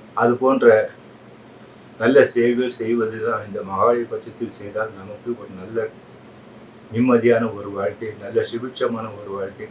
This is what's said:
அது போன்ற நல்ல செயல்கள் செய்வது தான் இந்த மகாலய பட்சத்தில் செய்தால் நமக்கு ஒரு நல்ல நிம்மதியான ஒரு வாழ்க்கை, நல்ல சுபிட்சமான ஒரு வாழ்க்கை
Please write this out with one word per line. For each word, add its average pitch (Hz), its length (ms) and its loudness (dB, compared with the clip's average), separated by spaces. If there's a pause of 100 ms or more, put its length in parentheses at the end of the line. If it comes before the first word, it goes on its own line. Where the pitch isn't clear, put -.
(140)
அது 120 200 4
போன்ற 120 580 4 (1040)
நல்ல 127 260 6
செயல்கள் 120 460 2
செய்வது 110 540 -2
தான் 104 220 -4
இந்த 101 160 -8
மகாலய 113 480 2
பட்சத்தில் 113 500 -10
செய்தால் 107 380 -6
நமக்கு 101 320 -12 (100)
ஒரு - 100 -16 (100)
நல்ல 110 280 -6 (1040)
நிம்மதியான 117 600 4
ஒரு 101 160 -10
வாழ்க்கை, 101 380 -6 (140)
நல்ல 110 200 -2
சுபிட்சமான 117 640 -6 (140)
ஒரு 101 180 -12
வாழ்க்கை 98 320 -10